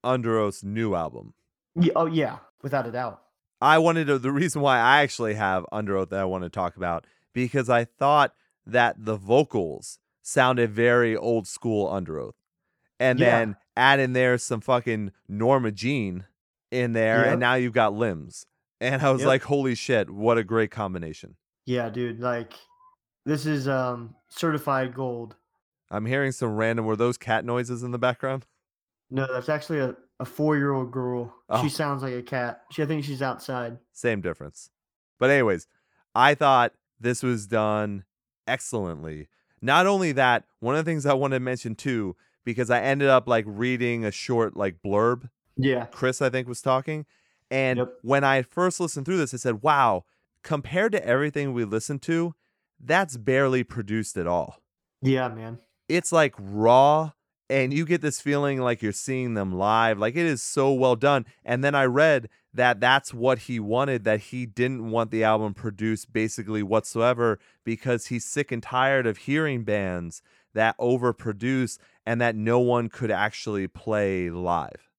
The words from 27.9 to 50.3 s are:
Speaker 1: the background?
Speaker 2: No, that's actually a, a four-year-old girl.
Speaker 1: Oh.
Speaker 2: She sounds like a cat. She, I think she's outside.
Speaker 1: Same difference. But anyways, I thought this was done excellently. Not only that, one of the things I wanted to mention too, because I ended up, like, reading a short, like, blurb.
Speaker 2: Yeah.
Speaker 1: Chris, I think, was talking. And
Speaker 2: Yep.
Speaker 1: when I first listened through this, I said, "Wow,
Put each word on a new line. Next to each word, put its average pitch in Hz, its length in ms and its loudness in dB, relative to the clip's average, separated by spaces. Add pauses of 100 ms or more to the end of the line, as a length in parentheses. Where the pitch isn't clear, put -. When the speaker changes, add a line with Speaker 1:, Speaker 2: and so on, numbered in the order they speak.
Speaker 1:
the 120 80 -6
background? 127 460 -2 (640)
Speaker 2:
No, 131 220 -4
that's 127 180 -4
actually 151 300 -2
a, 123 160 -2 (240)
a - 60 -8
four-year-old 143 680 0
girl. 123 420 -6 (160)
Speaker 1:
Oh. 117 120 0
Speaker 2:
She 147 80 0
sounds 139 340 -4
like 127 100 -6
a 123 100 -8
cat. 123 480 -6
She, 160 120 -6
I - 20 0
think 147 180 -4
she's 139 180 -8
outside. 123 560 -6 (140)
Speaker 1:
Same 110 300 -2
difference. 78 480 -10 (500)
But 127 100 4
anyways, 123 380 4 (480)
I 139 200 6
thought 131 380 4 (260)
this 120 220 0
was 117 260 -2
done 107 580 0 (420)
excellently. 82 800 -6 (340)
Not 147 240 4
only 190 280 2
that, 127 320 4 (140)
one 123 160 -2
of 160 80 0
the 160 80 -4
things 147 140 -4
I 143 80 4
wanted 135 240 0
to 123 40 -2
mention 127 340 -6
too, 110 420 -4 (260)
because 120 260 -4
I 120 120 4
ended 139 260 2
up, 127 200 6
like, 113 200 2
reading 120 560 -2
a 104 80 -2
short, 113 460 -2
like, 98 240 -4
blurb. 117 480 0 (260)
Speaker 2:
Yeah. 127 300 0
Speaker 1:
Chris, - 360 -4
I 131 80 2
think, 123 180 -4
was 123 140 -12
talking. 139 440 -2 (480)
And 131 240 0
Speaker 2:
Yep. 123 240 -4
Speaker 1:
when 139 220 2
I 135 180 4
first 175 380 -2
listened 151 260 -6
through 185 120 -2
this, 139 160 -2
I 123 40 -10
said, 113 240 -2
"Wow, 131 440 2 (360)